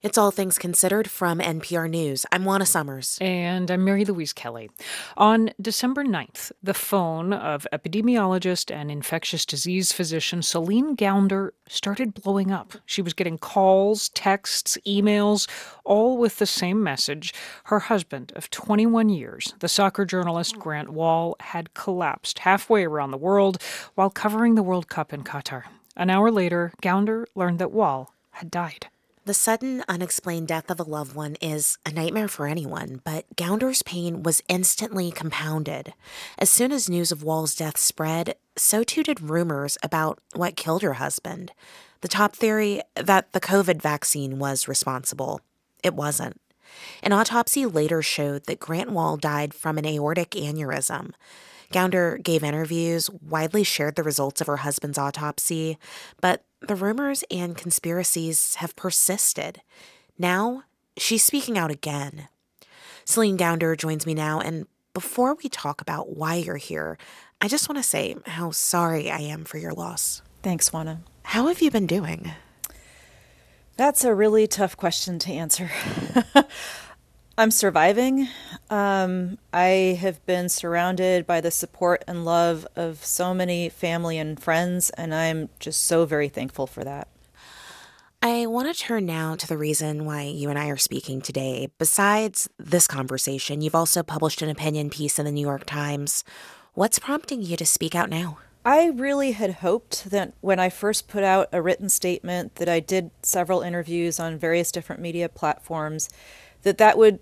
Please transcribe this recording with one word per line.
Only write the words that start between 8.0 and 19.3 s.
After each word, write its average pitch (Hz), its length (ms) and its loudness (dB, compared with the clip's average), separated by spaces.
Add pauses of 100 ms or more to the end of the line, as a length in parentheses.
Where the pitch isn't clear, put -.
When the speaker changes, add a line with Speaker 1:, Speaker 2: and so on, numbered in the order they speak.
Speaker 2:
and 147 160 -8
infectious 156 540 -4
disease 180 480 -2
physician 165 480 -2
Celine 208 540 0
Gounder 196 580 2 (160)
started 208 460 -4
blowing 196 360 0
up. - 260 -6 (100)
She - 160 -4
was 170 100 -2
getting 170 240 -2
calls, 196 720 4
texts, - 800 -2
emails, 208 600 4 (380)
all 226 320 4
with 240 220 2
the 208 80 4
same 190 360 0
message. 151 520 -2 (300)
Her 214 160 2
husband 160 540 -2
of - 140 -12
twenty-one 220 640 4
years, - 480 -4